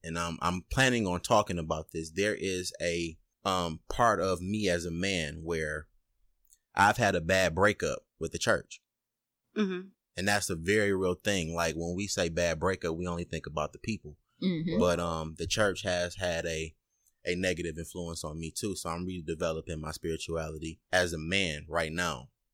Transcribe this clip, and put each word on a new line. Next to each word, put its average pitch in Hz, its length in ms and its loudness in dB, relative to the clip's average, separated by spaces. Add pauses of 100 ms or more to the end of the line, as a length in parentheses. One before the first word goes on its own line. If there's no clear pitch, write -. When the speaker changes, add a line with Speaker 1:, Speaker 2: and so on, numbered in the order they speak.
Speaker 1:
and 82 160 -4
I'm, 85 220 -2
I'm 90 280 0
planning 123 380 4
on 87 140 0
talking 104 360 4
about 80 360 -4
this. 80 180 -6
There 98 240 0
is 90 460 -4
a, 85 360 -2 (280)
um, 90 340 0 (100)
part 113 300 4
of 90 220 0
me 101 260 -2
as 87 180 2
a 87 60 -4
man 85 520 -2
where 78 440 -2 (880)
I've 104 220 8
had 101 180 4
a 87 60 0
bad 87 340 4
breakup 92 440 2 (200)
with 80 140 -4
the 90 40 -4
church. - 440 0 (760)
Speaker 2:
Mm-hmm. 190 300 -2 (300)
Speaker 1:
And 95 100 -4
that's 104 220 2
a 92 60 -2
very 101 380 2
real 92 220 2
thing. 85 400 0
Like, 82 200 0
when 85 200 -4
we 101 120 -4
say 95 200 0
bad 82 320 0
breakup, 87 360 0
we 87 120 -4
only 85 160 -2
think 82 240 -6
about 76 240 -4
the - 80 -16
people. 92 380 -6 (260)
Speaker 3:
Mm-hmm. 175 360 0
Speaker 1:
But, 87 200 4
um, 80 380 -2
the 82 100 -4
church 101 360 0
has 90 320 0
had 85 300 -2
a, 80 300 -4 (500)
a 90 100 0
negative 87 420 -2
influence 85 480 -6
on 76 140 -8
me 82 120 -6
too. 101 240 -4
So - 140 -6
I'm 87 180 -4
redeveloping 82 720 -4
my 78 120 -6
spirituality 80 880 -6 (120)
as 90 220 4
a 85 40 -2
man 80 520 0
right 80 220 0
now. 80 380 -2 (240)